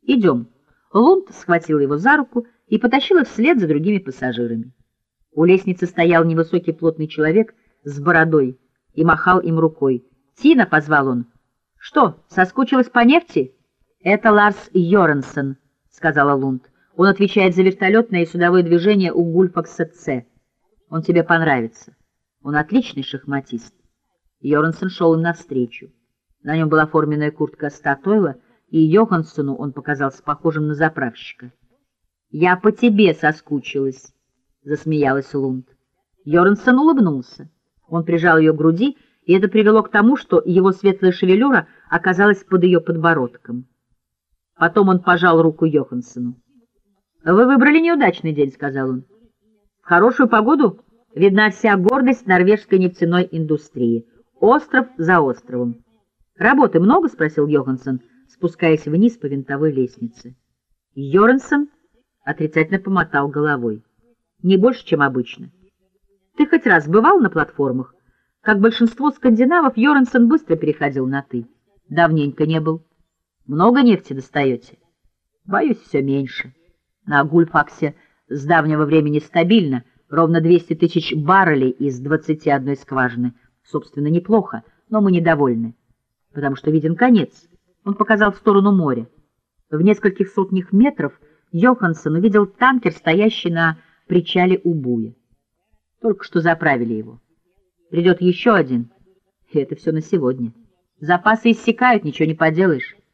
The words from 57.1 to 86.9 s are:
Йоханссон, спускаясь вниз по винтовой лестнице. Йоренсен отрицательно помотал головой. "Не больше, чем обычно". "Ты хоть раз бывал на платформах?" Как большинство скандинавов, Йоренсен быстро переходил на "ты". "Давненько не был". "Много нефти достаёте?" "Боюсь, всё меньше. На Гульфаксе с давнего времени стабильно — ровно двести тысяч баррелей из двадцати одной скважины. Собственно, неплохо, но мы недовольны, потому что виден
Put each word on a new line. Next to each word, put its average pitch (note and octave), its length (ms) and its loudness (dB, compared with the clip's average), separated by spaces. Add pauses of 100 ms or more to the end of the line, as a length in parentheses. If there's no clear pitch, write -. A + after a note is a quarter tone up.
Йоханссон, C3+ 540 -4 (280)
спускаясь E3 580 -2
вниз G3 300 0
по - 100 -12
винтовой C#3 460 -4
лестнице. B2 640 -8 (580)
Йоренсен A#3 720 0 (560)
отрицательно D#3 540 -4
помотал D#3+ 500 -4
головой. C3+ 560 -6 (580)
"Не F#3+ 140 2
больше, A#3 280 0
чем D#3 160 -2
обычно". C3+ 500 -4 (840)
"Ты D4 100 0
хоть D#4+ 200 0
раз D#3+ 220 2
бывал C4 320 4
на G#3 100 0
платформах?" C3+ 640 -4 (460)
Как G#3 200 0
большинство A3+ 500 0
скандинавов, C4+ 640 0
Йоренсен B3+ 520 2
быстро B3 280 0
переходил C#3+ 500 -4
на C#3 160 -6
"ты". A#2 240 -10 (420)
"Давненько D#3 560 0
не D#3+ 160 -2
был". D#3+ 240 -6 (640)
"Много G#3+ 360 2
нефти A3+ 300 2
достаёте?" C3+ 680 -6 (680)
"Боюсь, B3+ 320 -2
всё - 240 -6
меньше. C#3 500 -6 (540)
На C#3+ 180 0
Гульфаксе D#3 720 -2 (340)
с C#3 160 -10
давнего D#3 400 0
времени D3 360 0
стабильно — E3+ 640 0 (240)
ровно E3 320 0
двести E3 340 2
тысяч E3 400 -4
баррелей D#3 560 2
из B2+ 300 -6
двадцати D3+ 500 -4
одной C#3 260 -2
скважины. B2 580 -6 (280)
Собственно, - 460 -8
неплохо, F3+ 560 -2 (260)
но G#3+ 100 -2
мы G3 120 2
недовольны, C#3+ 640 -2 (580)
потому C#3 240 -6
что - 140 -6
виден D#3+ 260 -2